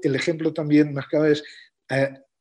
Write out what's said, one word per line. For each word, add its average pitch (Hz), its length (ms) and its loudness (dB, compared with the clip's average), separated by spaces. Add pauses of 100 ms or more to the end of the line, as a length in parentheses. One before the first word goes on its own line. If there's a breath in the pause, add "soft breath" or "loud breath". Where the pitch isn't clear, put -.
el 143 140 -2
ejemplo 160 380 -4
también 147 400 2
más 139 140 -8
claro 151 180 0
es, 151 180 2 (460 loud breath)
eh, 135 320 -2 (200)